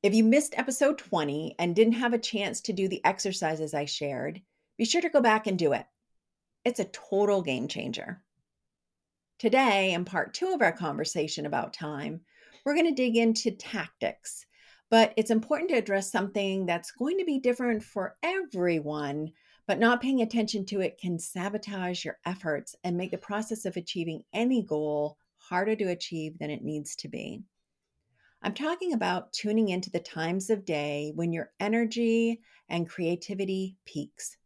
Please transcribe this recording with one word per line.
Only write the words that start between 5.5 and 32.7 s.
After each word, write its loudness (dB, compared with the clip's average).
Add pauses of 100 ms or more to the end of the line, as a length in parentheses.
do 4
it. -2 (800)
It's 0
a 0
total 0
game -2
changer. -8 (1160)
Today, 4
in 0
part -2
two 0
of 2
our 6
conversation -4
about -2
time, -8 (440)
we're 2
gonna 4
dig 2
into 4
tactics, -6 (420)
but 8
it's 2
important 0
to 4
address 0
something 0
that's -2
going -2
to 0
be 0
different 0
for -6
everyone, -2 (340)
but 0
not 4
paying 2
attention 0
to -4
it -2
can -4
sabotage -6
your -8
efforts -4
and -2
make -4
the -6
process -6
of -4
achieving -6 (120)
any 2
goal -2 (200)
harder 0
to -2
achieve -4
than -6
it -8
needs -6
to -12
be. -10 (1000)
I'm -4
talking -2
about -2
tuning 2
into -2
the -2
times -4
of 0
day -2
when 0
your -4
energy 2 (280)
and -2